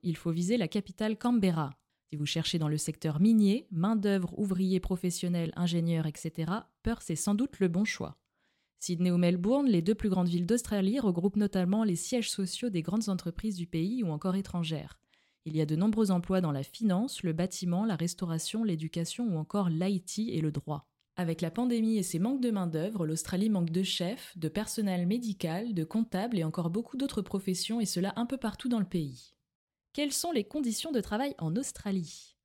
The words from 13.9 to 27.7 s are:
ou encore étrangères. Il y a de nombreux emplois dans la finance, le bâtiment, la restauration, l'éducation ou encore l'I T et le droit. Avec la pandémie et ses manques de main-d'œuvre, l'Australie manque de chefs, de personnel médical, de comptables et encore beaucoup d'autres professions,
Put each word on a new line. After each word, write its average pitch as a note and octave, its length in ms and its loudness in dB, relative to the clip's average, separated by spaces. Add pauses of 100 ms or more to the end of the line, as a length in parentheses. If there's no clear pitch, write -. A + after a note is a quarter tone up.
ou F#3 60 0
encore F3+ 280 -2
étrangères. E3 640 -4 (460)
Il D#3 100 -4
y D#3 40 4
a D#3 60 4
de D3+ 80 0
nombreux G#3 360 4
emplois F#3 300 2
dans D#3+ 120 2
la C3+ 100 -2
finance, G#3+ 600 0
le E3+ 100 0
bâtiment, F3+ 520 0
la G#3+ 120 0
restauration, E3+ 640 -2
l'éducation E3 640 -2
ou F3 120 0
encore F3+ 320 0
l'I F3+ 320 2
T A3 340 -4
et D#3+ 40 2
le D#3 120 0
droit. D3 340 -6 (300)
Avec E3 240 -2
la E3 100 -2
pandémie A3+ 460 2
et G3+ 60 2
ses E3+ 160 -2
manques B3 240 2
de A#3+ 80 2
main-d'œuvre, F3+ 560 0
l'Australie F3+ 420 0
manque F3 220 2
de F3+ 140 2
chefs, F#3 520 -4
de D#3+ 120 -4
personnel F#3+ 580 0
médical, G#3 640 -2
de E3 120 0
comptables A3 540 0
et E3 60 2
encore E3 260 -2
beaucoup A#3 260 -4
d'autres B3+ 260 -2
professions, F#3+ 580 -2